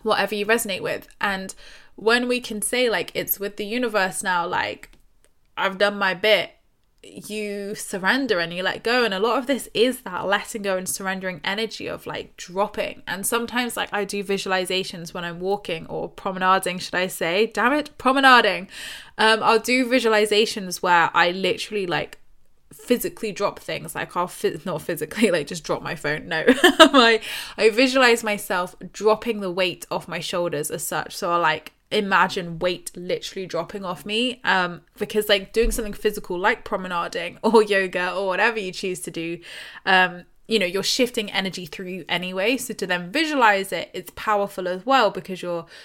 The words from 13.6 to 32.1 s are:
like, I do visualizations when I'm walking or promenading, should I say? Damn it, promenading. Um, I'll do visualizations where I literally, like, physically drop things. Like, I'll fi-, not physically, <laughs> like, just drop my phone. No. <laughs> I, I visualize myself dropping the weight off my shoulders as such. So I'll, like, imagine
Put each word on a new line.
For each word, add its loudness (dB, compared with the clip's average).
like, -4
I -2
do -4
visualizations -4
when -10
I'm -8
walking -4
or -6
promenading, 0
should -8
I 0
say? 0
Damn 2
it, -2
promenading. 4
Um, 4
I'll 4
do 2
visualizations 2
where 6
I 4
literally, -2
like, -4
physically -2
drop -4
things. -8
Like, -6
I'll 0
fi-, -4
not -6
physically, 0
<laughs> -
like, 0
just -10
drop -4
my -8
phone. -4
No. -2
<laughs> 0
I, 8
I 6
visualize 4
myself -4
dropping 0
the -4
weight -2
off -6
my -6
shoulders -4
as -8
such. -6
So -4
I'll, 2
like, 0
imagine 0